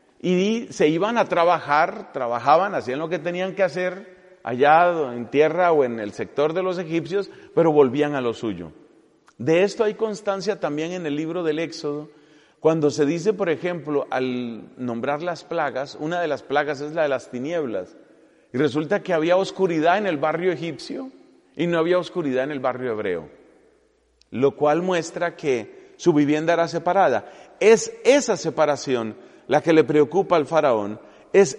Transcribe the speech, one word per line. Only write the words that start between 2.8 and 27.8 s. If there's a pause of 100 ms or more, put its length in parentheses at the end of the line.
lo
que
tenían
que
hacer
allá
en
tierra
o
en
el
sector
de
los
egipcios, (240)
pero
volvían
a
lo
suyo. (680)
De
esto
hay
constancia
también
en
el
libro
del
Éxodo, (500)
cuando
se
dice,
por
ejemplo,
al
nombrar
las
plagas,
una
de
las
plagas
es
la
de
las
tinieblas. (560)
Y
resulta
que
había
oscuridad
en
el
barrio
egipcio (460)
y
no
había
oscuridad
en
el
barrio
hebreo, (1040)
lo
cual
muestra
que
su
vivienda
era
separada. (300)
Es (120)